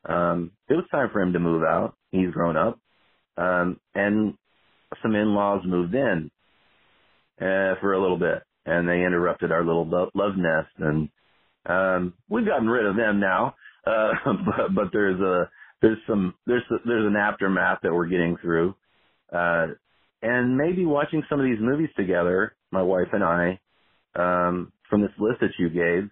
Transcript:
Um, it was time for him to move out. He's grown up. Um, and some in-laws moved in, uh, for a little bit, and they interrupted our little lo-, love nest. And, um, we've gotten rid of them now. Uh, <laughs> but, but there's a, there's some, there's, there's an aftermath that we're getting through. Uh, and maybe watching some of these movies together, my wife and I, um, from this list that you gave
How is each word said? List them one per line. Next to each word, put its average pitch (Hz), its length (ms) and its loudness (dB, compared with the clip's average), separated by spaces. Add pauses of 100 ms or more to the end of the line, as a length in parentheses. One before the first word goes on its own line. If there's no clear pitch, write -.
Um, 87 420 -2 (180)
it 135 60 2
was 180 180 0
time 139 200 0
for 104 80 0
him 90 120 2
to 87 80 0
move 82 220 2
out. 80 320 0 (180)
He's 92 180 2
grown 85 260 -2
up. 87 220 0 (600)
Um, 90 420 0 (140)
and 104 400 0 (680)
some 113 140 0
in-laws 101 480 0
moved 90 300 -2
in, 98 360 -2 (1080)
uh, 95 400 0
for 98 140 0
a 95 60 2
little 90 180 0
bit, 85 240 -2 (240)
and 85 220 0
they 87 160 2
interrupted 87 480 0
our 85 120 0
little 82 220 0
lo-, 87 280 0
love 98 220 0
nest. 80 320 0 (100)
And, 78 300 -2 (580)
um, 90 460 0 (160)
we've 220 180 -2
gotten 139 220 0
rid 117 180 2
of 98 100 0
them 107 240 0
now. 98 340 0 (320)
Uh, 110 320 2
<laughs> - 60 -10
but, 101 500 -2
but 101 180 0
there's 98 280 0
a, 90 280 0 (340)
there's 110 160 4 (100)
some, 98 260 0 (120)
there's, 120 160 0 (220)
there's 113 220 0
an 104 100 2
aftermath 95 680 0
that 90 100 0
we're 85 140 0
getting 87 360 0
through. 87 320 0 (580)
Uh, 85 360 0 (520)
and 123 380 0
maybe 180 260 0
watching 147 460 0
some 147 80 0
of 135 80 2
these 117 140 0
movies 143 360 0
together, 92 600 0 (160)
my 95 100 0
wife 90 300 2
and 101 100 0
I, 87 380 0 (560)
um, 90 560 0 (180)
from 104 120 4
this 101 180 -2
list 107 200 -2
that 107 200 0
you 87 80 2
gave 87 440 0